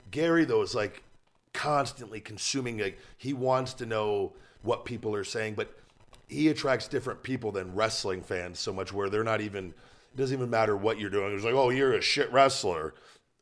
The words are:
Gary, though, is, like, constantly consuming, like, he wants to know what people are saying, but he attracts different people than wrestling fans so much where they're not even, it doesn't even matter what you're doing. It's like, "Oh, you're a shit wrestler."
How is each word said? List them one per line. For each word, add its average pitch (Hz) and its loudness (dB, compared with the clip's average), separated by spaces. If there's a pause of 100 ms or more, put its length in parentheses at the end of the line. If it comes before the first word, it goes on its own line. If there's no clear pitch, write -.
(120)
Gary, 165 4
though, 113 4
is, 98 -2
like, 104 -2 (520)
constantly 127 -2
consuming, 117 -4
like, 98 -4 (180)
he 135 -6
wants 131 0
to 123 -10
know 107 0 (280)
what 107 -2
people 110 -4
are 101 -2
saying, 110 -4
but 107 -6 (540)
he 147 2
attracts 143 0
different 123 -4
people 120 -4
than 92 -4
wrestling 101 0
fans 90 -6
so 107 -4
much 95 -6
where 98 -2
they're 107 0
not 110 0
even, 98 -8
it - -20
doesn't 135 0
even 123 -4
matter 110 4
what 107 0
you're 101 -4
doing. 101 0
It's 101 -4
like, 117 2
"Oh, 131 6
you're 131 4
a 101 2
shit - 0
wrestler." 107 4 (480)